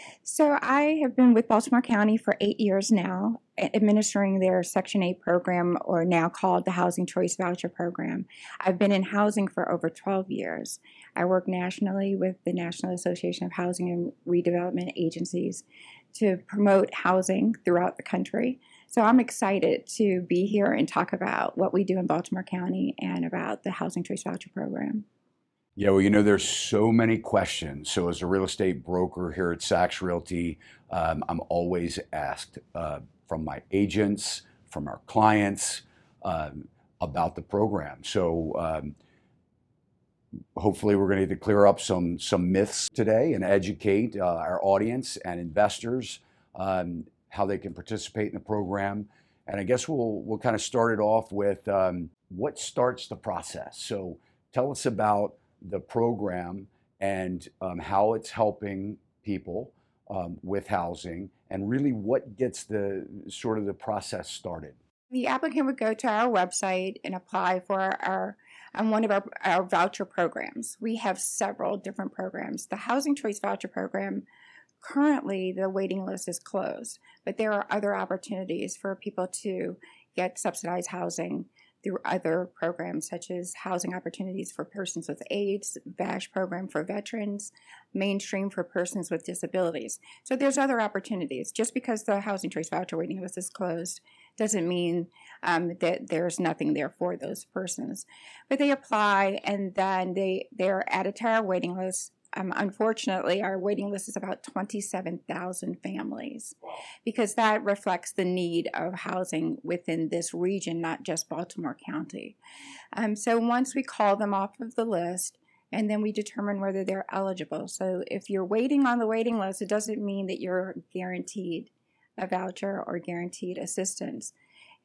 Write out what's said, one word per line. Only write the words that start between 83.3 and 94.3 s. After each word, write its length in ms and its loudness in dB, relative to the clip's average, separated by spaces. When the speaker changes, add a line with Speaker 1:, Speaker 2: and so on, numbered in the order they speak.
Speaker 1:
as 240 -6
housing 400 -4
opportunities 580 -8
for 140 -8
persons 420 -8
with 220 -8
aids, 560 -4
vash 440 -6
program 380 -4
for 160 -4
veterans, 680 -6
mainstream 560 -2
for 120 -4
persons 480 -4
with 140 -4
disabilities. 760 -4
So 140 -2
there's 220 2
other 200 2
opportunities. 720 -4
Just 220 -2
because 320 -4
the 160 2
Housing 300 -4
Choice 180 -6
Voucher 300 -4
waiting 240 -4
list 160 -10
is 100 -6
closed 540 -6